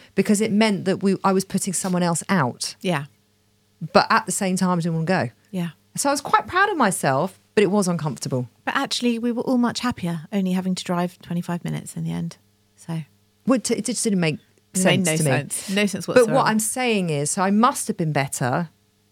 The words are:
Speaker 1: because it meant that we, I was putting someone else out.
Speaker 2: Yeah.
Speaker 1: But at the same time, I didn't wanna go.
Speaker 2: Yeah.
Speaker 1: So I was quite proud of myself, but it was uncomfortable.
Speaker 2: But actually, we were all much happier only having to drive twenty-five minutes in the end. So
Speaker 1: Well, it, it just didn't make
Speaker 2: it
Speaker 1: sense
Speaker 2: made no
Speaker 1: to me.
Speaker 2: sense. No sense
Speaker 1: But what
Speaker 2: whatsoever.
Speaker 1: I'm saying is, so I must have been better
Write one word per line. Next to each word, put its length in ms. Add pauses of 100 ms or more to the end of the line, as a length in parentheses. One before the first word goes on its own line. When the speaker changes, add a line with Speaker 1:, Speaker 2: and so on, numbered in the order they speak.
(140)
Speaker 1:
because 260
it 120
meant 340
that 160
we, 220
I 100
was 100
putting 300
someone 300
else 260
out. 520
Speaker 2:
Yeah. 240 (840)
Speaker 1:
But 200
at 160
the 40
same 240
time, 220
I 40
didn't 120
wanna 140
go. 220 (200)
Speaker 2:
Yeah. 200 (260)
Speaker 1:
So 140
I 20
was 100
quite 240
proud 240
of 80
myself, 640 (160)
but 80
it 80
was 160
uncomfortable. 600 (180)
Speaker 2:
But 100
actually, 420
we 140
were 100
all 160
much 220
happier 520
only 200
having 240
to 80
drive 400
twenty-five 400
minutes 340
in 60
the 80
end. 260 (380)
So 260 (460)
Speaker 1:
Well, 100
it, 140
it 140
just 180
didn't 160
make 160 (400)
Speaker 2:
it 20
Speaker 1:
sense 300
Speaker 2:
made 60
no 40
Speaker 1:
to 60
me. 80
Speaker 2:
sense. 400
No 160
sense 180
Speaker 1:
But 120
what 100
Speaker 2:
whatsoever. 220
Speaker 1:
I'm 100
saying 500
is, 220
so 100
I 80
must 380
have 100
been 140
better 580 (420)